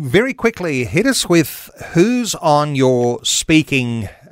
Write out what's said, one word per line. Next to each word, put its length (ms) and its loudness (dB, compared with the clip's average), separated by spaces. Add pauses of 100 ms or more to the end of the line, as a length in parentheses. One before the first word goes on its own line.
very 320 0
quickly, 520 -4
hit 220 0
us 220 -2
with 420 0 (220)
who's 440 2
on 380 0
your 500 2
speaking, 840 0 (240)